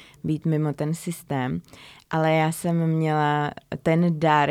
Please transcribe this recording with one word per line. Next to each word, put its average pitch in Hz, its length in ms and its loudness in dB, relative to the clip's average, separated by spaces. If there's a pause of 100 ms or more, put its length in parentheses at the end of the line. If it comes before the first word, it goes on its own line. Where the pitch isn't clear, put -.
(240)
být 151 220 -4
mimo 151 280 0
ten 156 200 -4
systém. 156 680 -6 (480)
Ale 160 240 2
já 160 180 2
jsem 165 360 -2
měla 151 640 0 (320)
ten 165 360 2
dar, 151 320 4